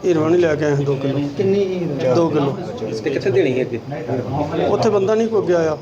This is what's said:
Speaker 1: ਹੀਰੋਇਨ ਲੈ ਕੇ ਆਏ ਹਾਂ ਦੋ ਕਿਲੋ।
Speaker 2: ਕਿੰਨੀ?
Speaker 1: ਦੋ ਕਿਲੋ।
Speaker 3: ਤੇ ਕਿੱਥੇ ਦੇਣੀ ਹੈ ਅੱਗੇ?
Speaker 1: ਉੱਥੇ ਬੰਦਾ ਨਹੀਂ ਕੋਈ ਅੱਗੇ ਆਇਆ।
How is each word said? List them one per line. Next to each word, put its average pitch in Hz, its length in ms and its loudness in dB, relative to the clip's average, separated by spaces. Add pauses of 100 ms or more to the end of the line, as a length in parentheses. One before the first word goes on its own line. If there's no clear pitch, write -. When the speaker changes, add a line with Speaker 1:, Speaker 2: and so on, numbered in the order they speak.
Speaker 1:
ਹੀਰੋਇਨ 165 320 4
ਲੈ 160 180 4
ਕੇ 147 100 -2
ਆਏ 147 60 2
ਹਾਂ 139 60 2
ਦੋ 139 180 0
ਕਿਲੋ। 139 240 -2 (180)
Speaker 2:
ਕਿੰਨੀ? 190 500 0 (280)
Speaker 1:
ਦੋ 165 140 2
ਕਿਲੋ। 139 280 0 (460)
Speaker 3:
ਤੇ 151 60 -2
ਕਿੱਥੇ - 220 -2
ਦੇਣੀ 139 280 2
ਹੈ 127 40 0
ਅੱਗੇ? 117 160 -6 (920)
Speaker 1:
ਉੱਥੇ 214 200 2
ਬੰਦਾ 202 260 2
ਨਹੀਂ 226 120 2
ਕੋਈ 220 140 0
ਅੱਗੇ 175 120 0
ਆਇਆ। 160 280 2